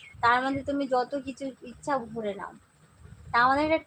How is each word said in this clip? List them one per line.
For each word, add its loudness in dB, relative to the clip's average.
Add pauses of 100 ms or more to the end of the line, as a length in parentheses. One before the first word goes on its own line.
(240)
তার 6
মধ্যে -2
তুমি -2 (100)
যত 0 (160)
কিছু -10 (260)
ইচ্ছা -4 (200)
ভরে -4
নাও। -10 (760)
তা 0 (100)
আমাদের 4
একটা 2